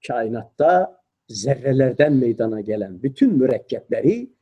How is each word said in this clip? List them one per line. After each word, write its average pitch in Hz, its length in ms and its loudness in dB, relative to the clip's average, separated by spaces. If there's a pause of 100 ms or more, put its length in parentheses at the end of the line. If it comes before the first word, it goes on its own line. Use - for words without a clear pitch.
kainatta 123 960 -2 (260)
zerrelerden 131 840 0
meydana 117 480 0
gelen 101 420 -6
bütün 143 360 0
mürekkepleri 127 920 -2 (120)